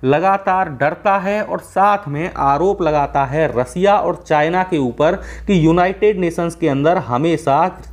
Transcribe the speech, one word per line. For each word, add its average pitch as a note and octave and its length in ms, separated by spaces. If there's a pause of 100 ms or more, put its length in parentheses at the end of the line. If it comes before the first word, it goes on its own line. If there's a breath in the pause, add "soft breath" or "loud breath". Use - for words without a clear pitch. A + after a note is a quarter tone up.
लगातार F#3 640
डरता D#3+ 500
है G3+ 240
और F#3 160
साथ G3 400 (100)
में D3 260
आरोप D3+ 480
लगाता C#3+ 420
है C3+ 360
रसिया B2+ 140 (220)
और F3 300
चाइना E3 360
के F3+ 160
ऊपर C#3+ 340 (340 loud breath)
कि F3 200
यूनाइटेड F#3 520
नेशंस E3+ 360
के E3 140
अंदर C#3+ 280
हमेशा D3+ 840 (120)